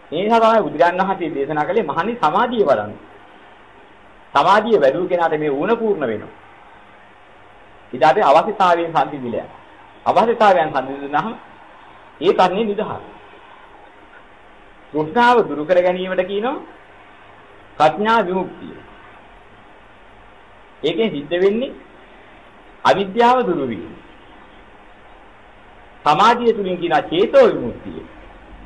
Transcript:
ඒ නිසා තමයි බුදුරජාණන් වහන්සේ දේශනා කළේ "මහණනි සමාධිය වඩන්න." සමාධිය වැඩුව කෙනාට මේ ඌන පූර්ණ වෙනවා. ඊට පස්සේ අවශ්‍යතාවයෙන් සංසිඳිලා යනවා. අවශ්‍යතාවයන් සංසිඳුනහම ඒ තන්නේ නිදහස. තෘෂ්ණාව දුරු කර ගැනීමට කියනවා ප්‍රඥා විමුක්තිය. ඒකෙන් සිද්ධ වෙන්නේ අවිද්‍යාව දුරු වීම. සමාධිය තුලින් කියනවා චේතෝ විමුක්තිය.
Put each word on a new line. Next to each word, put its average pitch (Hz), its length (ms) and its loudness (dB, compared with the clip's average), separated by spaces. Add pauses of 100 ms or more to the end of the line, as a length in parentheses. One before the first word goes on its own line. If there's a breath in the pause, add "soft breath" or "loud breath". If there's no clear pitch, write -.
(120)
ඒ 160 100 -4
නිසා 226 180 2
තමයි 226 220 4
බුදුරජාණන් 165 380 0
වහන්සේ 180 300 -2
දේශනා 143 340 -2
කළේ 190 180 0
"මහණනි 180 340 -4
සමාධිය 214 480 0
වඩන්න." 117 280 0 (1400)
සමාධිය 202 440 4
වැඩුව 151 300 2
කෙනාට 170 280 0
මේ 151 140 -2
ඌන 147 240 -2
පූර්ණ 202 320 -2
වෙනවා. 104 260 -8 (1600)
ඊට 123 120 -2
පස්සේ 160 200 4
අවශ්‍යතාවයෙන් 170 680 2
සංසිඳිලා 139 500 -4
යනවා. - 200 -16 (400)
අවශ්‍යතාවයන් 185 680 2
සංසිඳුනහම 143 640 -6 (880)
ඒ 175 120 0
තන්නේ 185 320 0
නිදහස. 196 380 -6 (1900)
තෘෂ්ණාව 233 500 2
දුරු 143 220 -4
කර 180 140 0
ගැනීමට 185 440 -2
කියනවා 214 400 -6 (1120)
ප්‍රඥා 208 480 0
විමුක්තිය. 180 540 -6 (2000)
ඒකෙන් 185 280 -2
සිද්ධ 147 260 -8
වෙන්නේ 214 360 0 (1120)
අවිද්‍යාව 202 580 2
දුරු 165 240 -2
වීම. 110 260 -8 (2000)
සමාධිය 226 520 2
තුලින් 185 260 -4
කියනවා 156 240 0
චේතෝ 214 440 4
විමුක්තිය. 110 560 -4 (640)